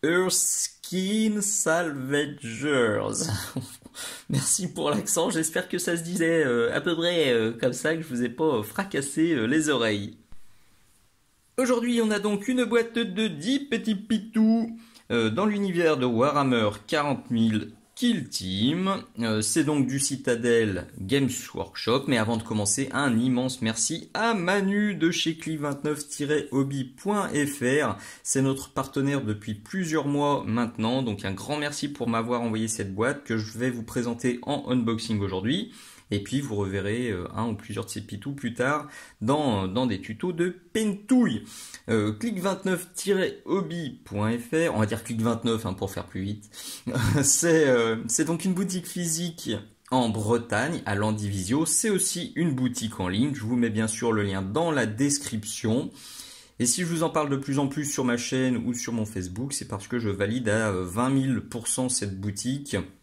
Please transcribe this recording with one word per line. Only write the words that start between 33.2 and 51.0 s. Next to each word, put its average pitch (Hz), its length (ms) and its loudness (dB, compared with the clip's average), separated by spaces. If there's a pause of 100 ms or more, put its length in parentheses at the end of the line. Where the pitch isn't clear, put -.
que 113 160 -2
je 107 180 -8
vais 127 140 0
vous 120 100 -6
présenter 117 600 -2
en 139 260 -4
unboxing 113 500 0
aujourd'hui. 101 520 -2 (380)
Et 101 140 -2
puis - 160 -2
vous 117 160 -4
reverrez, 101 560 -2
euh, 90 240 -4
un 113 140 -2
ou 107 60 -2
plusieurs 104 280 -8
de - 60 -10
ces - 100 -8
pitous 104 320 -10
plus 135 220 -6
tard 143 340 0 (320)
dans, 113 480 2
dans 117 180 0
des 101 140 0
tutos 113 320 -6
de 175 240 -2 (180)
pentouille. 208 680 2 (460)
Euh, 107 240 2
click 196 260 -4
vingt-neuf 185 540 -2
tiret 190 500 0
hobby 165 640 -2
point 107 320 0
F 120 160 -6
R, 165 200 2
on - 60 0
va 110 60 4
dire 104 180 -4
click 113 160 -4
vingt-neuf, 113 460 0
hein, 92 80 -2
pour 95 180 -4
faire 90 140 -8
plus - 160 -8
vite. 104 280 -6 (360)
<laughs> 120 380 2
C'est, 160 440 6
euh, 117 300 4 (100)
c'est - 160 0
donc 165 220 -2
une 185 80 2
boutique 180 340 -2
physique 165 640 -4 (400)
en 127 160 4
Bretagne, 117 800 0
à 104 100 0
Landivisio. 104 680 0